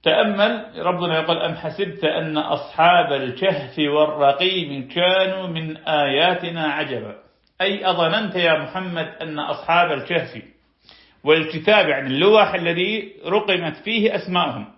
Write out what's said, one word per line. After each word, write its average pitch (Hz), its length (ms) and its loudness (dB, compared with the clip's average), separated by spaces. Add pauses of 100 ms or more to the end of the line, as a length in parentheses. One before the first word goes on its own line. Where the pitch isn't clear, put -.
تأمل، 208 720 2
ربنا 165 440 0
يقول: 160 160 0
"أم 165 180 -4
حسبت 170 500 -6
أن 156 340 -2
أصحاب 156 760 2
الكهف 139 640 -2
والرقيم 147 1080 0
كانوا 190 580 0
من 160 300 -8
آياتنا 160 920 0
عجباً"، 131 480 -6 (460)
أي 196 300 0
أظننت 175 460 0
يا 165 220 4
محمد 170 480 -6 (160)
أن 156 160 -8
أصحاب 160 540 0
الكهف 135 500 -4 (840)
والكتاب، 160 640 4
يعني 139 180 -2
اللوح 190 480 6
الذي 180 580 -2 (140)
رقمت 180 500 0
فيه 220 380 0
أسماءهم 175 520 -2 (120)